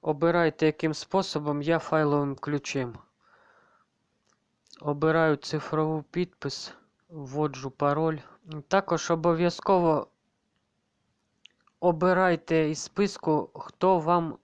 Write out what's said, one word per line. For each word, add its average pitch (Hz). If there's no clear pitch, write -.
Обирайте, 160
яким 156
способом, 147
я 160
файловим 147
ключем. 135
Обираю 156
цифровий 156
підпис, -
вводжу 139
пароль. 151
Також 190
обов'язково 170
обирайте 170
із 151
списку, -
хто -
вам 165